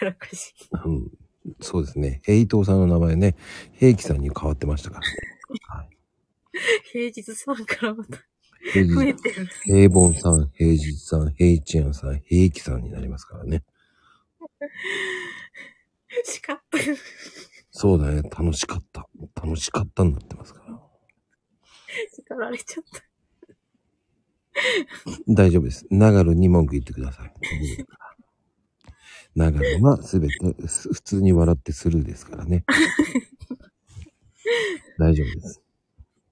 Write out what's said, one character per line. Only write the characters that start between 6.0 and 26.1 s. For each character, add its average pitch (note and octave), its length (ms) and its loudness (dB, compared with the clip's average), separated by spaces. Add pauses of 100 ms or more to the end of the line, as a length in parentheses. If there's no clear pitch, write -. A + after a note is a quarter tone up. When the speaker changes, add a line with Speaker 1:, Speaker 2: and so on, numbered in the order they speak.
Speaker 1:
平 A#3+ 140 -6
日 A3+ 180 -10 (120)
さ - 160 -8
ん A3+ 140 -8
か - 200 -6
ら G#3+ 80 -4
ま A3 120 -14
た - 120 -16 (560)
Speaker 2:
平 F#3 120 4
日 F2 80 2
Speaker 1:
増 C4+ 100 4
え C#4 100 0
て - 180 -8
る。 F#3+ 160 -10 (160)
Speaker 2:
平 G2 300 6
凡 F2+ 200 6
さ E2+ 180 -2
ん、 D2+ 220 2
平 E2 180 2
日 D2+ 260 0
さ - 200 -4
ん、 D2+ 160 -2
平 F2 180 4
一 D#2+ 280 0
庵 C#2+ 140 0
さ - 140 -10
ん、 C#2+ 140 -4
平 F2+ 280 4
気 - 120 -10
さ C2 160 -6
ん A#1+ 60 -8
に A#1+ 80 -10
な - 80 -10
り B1+ 80 -8
ま B1 100 -10
す - 80 -18
か - 120 -20
ら - 60 -14
ね。 D#2+ 200 -4 (760)
Speaker 1:
<laughs> - 1800 -12
叱 - 300 -10
っ D#4 160 -16
た。 D#4+ 80 -2 (920)
Speaker 2:
そ G2 240 2
う D#2+ 60 2
だ C#2+ 100 -2
ね。 D2 100 -2
楽 E2 320 -4
し - 120 -6
か - 120 -10
っ - 140 -12
た。 - 160 -16 (280)
楽 D#2+ 220 -6
し - 140 -8
か - 100 -2
っ G2+ 60 -4
た - 160 0
に E2 100 4
な C2+ 60 -8
っ - 20 -18
て - 140 -18
ま - 100 -20
す - 80 -20
か - 140 -20
ら。 - 120 -16 (1300)
Speaker 1:
叱 - 220 -18
ら A#3 140 -6
れ A#3+ 80 -10
ち - 200 -14
ゃ E4 40 -12
っ - 100 -12
た。 - 120 -20 (2250)
Speaker 2:
大 G2 240 6
丈 F2 80 4
夫 D#2 40 0
で B1 80 -6
す。 - 180 -14
ナ G#2 220 6